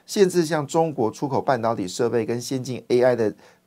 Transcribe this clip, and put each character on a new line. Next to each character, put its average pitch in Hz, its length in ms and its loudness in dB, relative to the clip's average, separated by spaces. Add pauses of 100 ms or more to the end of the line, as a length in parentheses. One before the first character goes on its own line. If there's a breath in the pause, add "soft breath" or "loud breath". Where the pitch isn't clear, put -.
限 196 240 4
制 175 160 2
向 151 200 -2
中 160 280 0
国 113 180 0
出 - 160 -6
口 107 140 0
半 127 200 0
导 113 140 0
体 104 100 -4
设 117 240 -2
备 113 160 0
跟 117 140 -4
先 127 240 -6
进 120 240 -10
A 120 140 4
I 123 140 4
的 110 180 0 (340 soft breath)